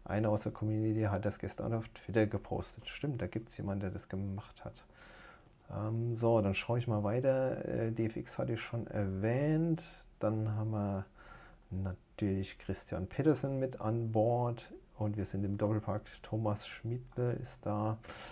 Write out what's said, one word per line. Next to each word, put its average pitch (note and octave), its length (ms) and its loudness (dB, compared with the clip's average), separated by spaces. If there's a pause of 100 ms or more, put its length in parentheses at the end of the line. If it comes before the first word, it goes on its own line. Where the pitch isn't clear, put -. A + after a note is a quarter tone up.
Einer G#2+ 260 2
aus G#2 140 2
der - 80 -2
Community A2 500 2
hat G2+ 220 2
das G#2 160 0
gestern A#2 340 -2
auf A2+ 140 -2
Twitter - 360 2
gepostet. - 640 -4
Stimmt, C#3+ 320 -4
da F#2+ 60 0
gibt's - 300 -6
jemanden, G2 240 -2
der G2 100 -2
das - 180 -8
gemacht G2 560 -6
hat. A2+ 200 -12 (920)
Ähm, A2+ 380 -2
so, A2+ 260 6
dann G2 140 4
schaue A#2 240 0
ich A#2 80 0
mal G#2 160 2
weiter. C3 640 2
Äh, A2+ 240 0
D A2+ 160 2
F A2+ 100 -2
X A#2+ 220 -6
hatte B2 140 0
ich A2 80 -2
schon - 260 -4
erwähnt. C3+ 960 2 (380)
Dann A2 340 2
haben A2 160 0
wir G2+ 340 0 (680)
natürlich F#2+ 880 -2
Christian - 480 -4
Petersen C#3 500 2
mit C3 220 -2
an A2+ 320 0
Bord. A#2+ 600 2 (260)
Und G#2 180 0
wir G2+ 80 0
sind G2 180 -2
im G2+ 160 0
Doppelpack. G#2+ 440 0 (200)
Thomas G#2+ 420 0
Schmidle B2 680 -4
ist - 340 -8
da. G#2+ 320 0 (320)